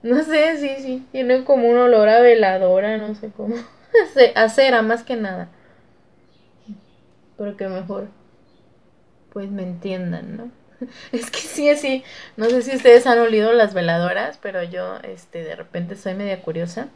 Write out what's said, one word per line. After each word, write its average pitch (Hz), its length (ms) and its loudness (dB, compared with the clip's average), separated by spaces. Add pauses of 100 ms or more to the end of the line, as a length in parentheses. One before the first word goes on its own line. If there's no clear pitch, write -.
No 254 160 2
sé, 311 360 2
sí, 277 240 -6
sí. 262 280 -8
Tiene 262 340 0
como 254 240 2
un 240 100 4
olor 233 300 6
a 226 120 6
veladora, 202 760 4
no 214 200 -10
sé 208 200 -16
cómo. 214 200 -8
<laughs> - 460 0
A 339 120 -2
ce-, 254 220 6
a 220 120 2
cera, 247 340 2
más 233 200 -4
que 247 140 -10
nada. 185 320 -10 (1900)
Pero 202 200 -10
que 196 100 -10
mejor, 190 420 -10 (1200)
pues, 196 180 -12
me 196 140 -10
entiendan, 180 720 -10
¿no? 233 140 -16 (300)
<laughs> - 320 -16
Es 233 180 -8
que - 100 -12
sí, - 280 -4
así, 277 360 -2 (320)
no 220 100 -4
sé 247 160 2
si 262 140 -6
ustedes 247 300 8
han 233 120 4
olido 220 340 2
las 214 220 2
veladoras, 170 680 -4
pero 185 220 -8
yo, 180 380 -10
este, 175 420 -16
de 160 140 -12
repente 175 400 -10
soy 190 180 -10
media 196 280 -8
curiosa. 170 540 -8